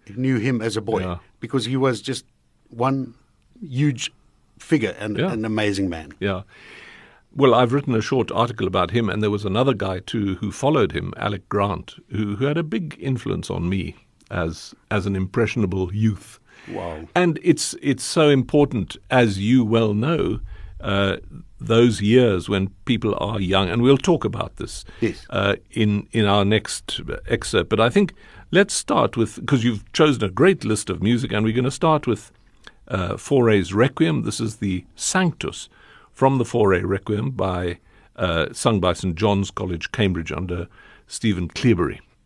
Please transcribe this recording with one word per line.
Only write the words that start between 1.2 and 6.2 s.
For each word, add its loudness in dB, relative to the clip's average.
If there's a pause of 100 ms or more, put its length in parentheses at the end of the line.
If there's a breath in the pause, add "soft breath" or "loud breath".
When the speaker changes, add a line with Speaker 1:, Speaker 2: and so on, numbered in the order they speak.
Speaker 1:
because -2
he -2
was 2
just -8 (460)
one -2 (480)
huge -2 (480)
figure 0
and -6
Speaker 2:
Yeah. 0
Speaker 1:
an -4
amazing -2
man. -10